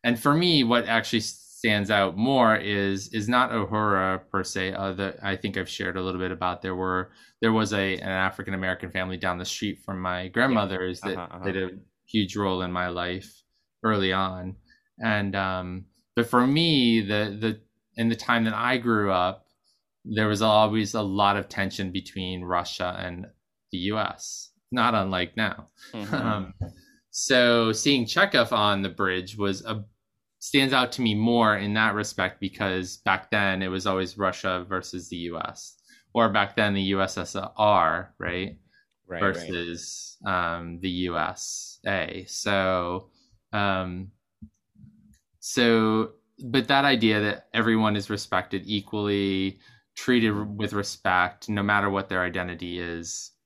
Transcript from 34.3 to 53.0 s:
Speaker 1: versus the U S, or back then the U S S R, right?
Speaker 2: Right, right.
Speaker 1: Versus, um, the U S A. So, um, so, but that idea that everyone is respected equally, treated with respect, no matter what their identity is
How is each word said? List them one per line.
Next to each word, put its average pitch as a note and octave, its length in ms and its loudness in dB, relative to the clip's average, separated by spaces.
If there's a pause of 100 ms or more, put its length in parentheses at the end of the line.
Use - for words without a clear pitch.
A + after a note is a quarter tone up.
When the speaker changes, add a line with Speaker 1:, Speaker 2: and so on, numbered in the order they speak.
Speaker 1:
versus F#2 400 -6
the F2+ 100 -10
U E2+ 220 -8
S, - 360 -12 (380)
or A#2 140 6
back G2+ 300 2
then G#2 160 4
the G2 80 0
U F#2+ 200 0
S F#2+ 160 -2
S E2+ 180 -8
R, F#2 840 2
right? F2+ 380 -6 (500)
Speaker 2:
Right, F2+ 140 -6
right. - 0 -
Speaker 1:
Versus, F2 1040 -4
um, E2+ 560 -2
the F#2 80 -2
U F2 280 -2
S - 720 -6
A. F#2 400 -4
So, F#2 840 -2 (420)
um, F#2+ 580 -2 (1300)
so, A2 680 4 (320)
but A#2+ 240 0
that C#3 180 4
idea A2 360 4
that G#2 320 -2
everyone A2 420 4
is G2 140 -4
respected F#2+ 560 -4
equally, G2+ 920 -2 (360)
treated A2+ 360 2
with G#2 420 -4
respect, F#2 760 0
no G2+ 140 -2
matter G2+ 260 2
what G2 200 -2
their F#2 140 0
identity F2+ 560 -6
is E2+ 520 -10 (140)